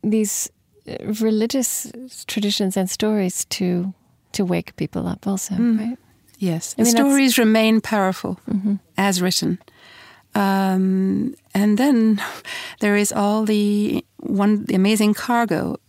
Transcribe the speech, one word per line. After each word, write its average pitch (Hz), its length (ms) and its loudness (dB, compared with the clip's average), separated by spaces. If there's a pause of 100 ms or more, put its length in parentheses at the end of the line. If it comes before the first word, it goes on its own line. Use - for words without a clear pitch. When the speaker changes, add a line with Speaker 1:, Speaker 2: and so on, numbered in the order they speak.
Speaker 1:
these, 214 480 -2 (360)
uh, - 320 -8
religious 226 720 -2 (360)
traditions 202 500 -2
and 185 120 0
stories 208 560 -2
to, 180 480 -2 (400)
to 202 120 0
wake 175 300 -4
people - 320 -6
up 185 180 -8
also, 196 300 -4
Speaker 2:
Mm. 226 240 2
Speaker 1:
right? 233 180 -6 (400)
Speaker 2:
Yes. 170 400 -4
Speaker 1:
I 226 60 2
Speaker 2:
The - 0 -
Speaker 1:
mean, 233 100 4
that's 233 140 4
Speaker 2:
stories 269 320 4
remain 220 420 4
powerful 190 680 -2
Speaker 1:
Mm-hmm. 202 280 -2 (220)
Speaker 2:
as 190 220 2
written. 180 380 -2 (760)
Um, 190 1000 0 (180)
and 208 240 2
then 226 440 4 (300)
<laughs> - 280 -14
there 208 180 2
is 208 140 0
all 208 340 0
the 208 580 0 (140)
one, 202 480 0
the - 100 -2
amazing 208 380 4
cargo 233 640 0 (120)